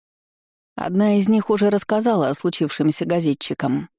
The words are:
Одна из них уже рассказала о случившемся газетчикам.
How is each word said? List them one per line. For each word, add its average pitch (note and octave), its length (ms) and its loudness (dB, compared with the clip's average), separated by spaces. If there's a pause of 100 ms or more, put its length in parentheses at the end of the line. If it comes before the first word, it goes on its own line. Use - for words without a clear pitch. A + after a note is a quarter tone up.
(760)
Одна G3+ 400 0
из G3 120 2
них A3 220 2
уже G#3 200 2
рассказала G#3 580 0
о C#3+ 60 0
случившемся D#3+ 720 -2
газетчикам. D3+ 800 -2 (100)